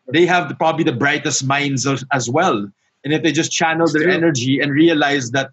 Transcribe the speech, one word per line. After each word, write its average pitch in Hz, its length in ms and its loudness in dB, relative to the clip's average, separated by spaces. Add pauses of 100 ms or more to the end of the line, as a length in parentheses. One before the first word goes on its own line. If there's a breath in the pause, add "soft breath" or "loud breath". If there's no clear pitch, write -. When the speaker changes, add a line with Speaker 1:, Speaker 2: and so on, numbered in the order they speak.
(120)
Speaker 1:
they 165 140 4
have 175 240 2
the, - 60 -8
probably 160 280 0
the 160 100 0
brightest 143 520 -2
minds 139 400 -2
as, 135 260 -2
as 117 180 -2
well. 127 400 0 (340)
And 143 100 -2
if 156 80 0
they 156 100 0
just 143 200 -2
channel 165 340 0
Speaker 2:
It's 151 80 0
Speaker 1:
their 151 100 0
Speaker 2:
true. 180 100 2
Speaker 1:
energy 135 460 0
and 143 120 -2
realize 143 600 2
that 135 220 -2